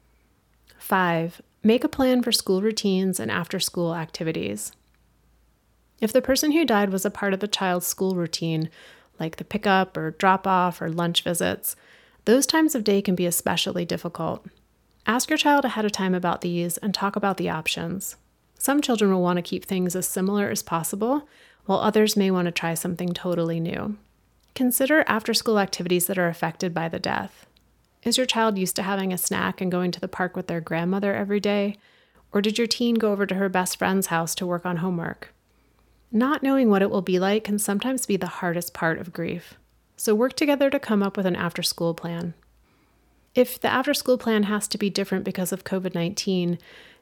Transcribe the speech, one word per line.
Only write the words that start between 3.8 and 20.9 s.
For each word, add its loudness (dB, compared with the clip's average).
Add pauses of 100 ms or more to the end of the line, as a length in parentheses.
activities. -6 (1300)
If -2
the 6
person 2
who 6
died 2
was -2
a 0
part -2
of -2
the -4
child's 0
school -2
routine, -2 (500)
like -6
the -8
pickup 0
or -4
drop-off 2
or -4
lunch -2
visits, -2 (480)
those 4
times 4
of -2
day 4
can 2
be 0
especially -2
difficult. -6 (600)
Ask 0
your 0
child 4
ahead -2
of 0
time 0
about 0
these -2
and -4
talk -2
about 0
the -4
options. -6 (420)
Some 0
children 2
will 4
want 2
to -2
keep -6
things -2
as -4
similar 0
as -4
possible, -2 (380)